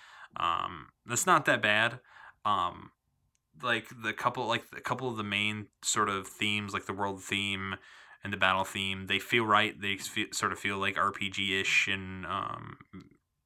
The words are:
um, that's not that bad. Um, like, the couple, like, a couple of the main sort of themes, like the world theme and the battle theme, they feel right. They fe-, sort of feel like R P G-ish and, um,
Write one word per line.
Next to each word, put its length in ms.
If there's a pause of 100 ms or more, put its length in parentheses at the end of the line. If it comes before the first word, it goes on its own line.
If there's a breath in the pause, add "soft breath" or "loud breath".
(360 loud breath)
um, 520 (180)
that's 200
not 200
that 160
bad. 380 (440 loud breath)
Um, 480 (680)
like, 260 (140)
the 100
couple, 340
like, 180 (120)
a 40
couple 300
of 60
the 80
main 440 (140)
sort 260
of 200
themes, 440
like 140
the 80
world 280
theme 520 (480 soft breath)
and 100
the 60
battle 260
theme, 420
they 120
feel 260
right. 340
They 180
fe-, 360
sort 200
of 60
feel 200
like 200
R 140
P 180
G-ish 580
and, 380
um, 520 (680)